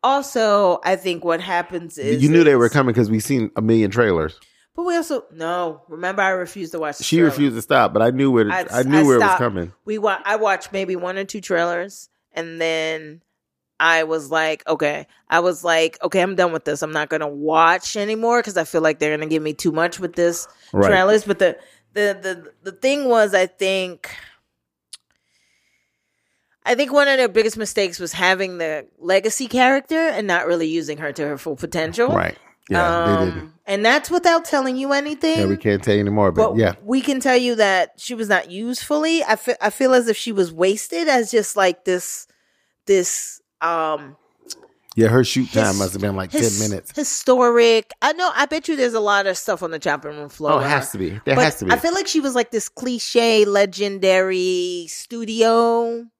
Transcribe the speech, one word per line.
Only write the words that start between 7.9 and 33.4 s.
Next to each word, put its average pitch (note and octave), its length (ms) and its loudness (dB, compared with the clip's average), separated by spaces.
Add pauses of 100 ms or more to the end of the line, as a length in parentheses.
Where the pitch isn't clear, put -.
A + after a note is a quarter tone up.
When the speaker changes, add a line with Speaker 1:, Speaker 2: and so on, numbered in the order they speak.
Speaker 2:
but G#2+ 100 2
I A#2+ 80 4
knew C3+ 220 0
where, A2 180 4
Speaker 1:
I, F2+ 200 -2
Speaker 2:
I B2 120 0
knew C#3 160 4
Speaker 1:
I D#3 60 6
Speaker 2:
where C3+ 120 6
it - 40 6
was A2+ 60 6
Speaker 1:
stopped. F#3 120 2
Speaker 2:
coming. F#2+ 340 -4 (120)
Speaker 1:
We G#3+ 140 -6
wa-, G3+ 260 0
I G3+ 120 -2
watched G3 360 -2
maybe F#3 240 -4
one F3+ 200 -8
or G3 80 -6
two G3+ 160 -12
trailers, F3 680 -4 (240)
and E3 280 -10
then D#3+ 600 -4 (580)
I D#3+ 240 4
was D#3 260 -4
like, D#3+ 380 -2
"Okay." D3 380 -2 (220)
I E3+ 120 4
was F3 240 -2
like, D#3+ 380 2
"Okay, F3+ 200 0
I'm F#3+ 140 -2
done F3 160 2
with D#3+ 120 -6
this. D3 180 -4
I'm D#3 100 -6
not D3+ 160 -4
gonna D#3 200 -4
watch D#3+ 680 2
anymore A3 460 0
'cause F#3+ 140 -6
I E3 80 0
feel E3 180 -2
like D#3 160 2
they're D3+ 180 0
gonna D#3 120 -6
give D#3 140 0
me D#3 120 -6
too E3 180 -2
much E3+ 280 -2
with F3 140 -8
this E3+ 320 0 (260)
Speaker 2:
Right. G3 160 4
Speaker 1:
trailers." G3+ 360 4
But G3+ 160 -4
the, F3 160 2 (360)
the, G3+ 260 -2 (440)
the, F#3+ 80 -12
the - 60 -20
thing C#4 320 0
was, G#3+ 260 4
I F#3+ 120 4
think, F#3+ 640 -4 (2500)
I B3 80 2
think C4 180 0
one C#4+ 160 4
of C4+ 100 2
their B3 100 2
biggest G#3+ 300 0
mistakes G3 420 -4
was E3+ 120 -8
having F#3 460 0
the D#3 280 -4 (120)
legacy G3 500 0
character C4+ 500 2
and A#3+ 280 -2
not F3 200 0
really E3+ 200 0
using D3+ 320 -4
her D3+ 140 -8
to D3 160 -6
her C#3+ 80 -6
full C#3+ 200 -10
potential. E3 520 -2
Speaker 2:
Right. - 300 0 (320)
Yeah, F#3 80 0 (280)
they E3 60 2
Speaker 1:
Um, E3 180 0
Speaker 2:
didn't. D#3+ 220 -12 (140)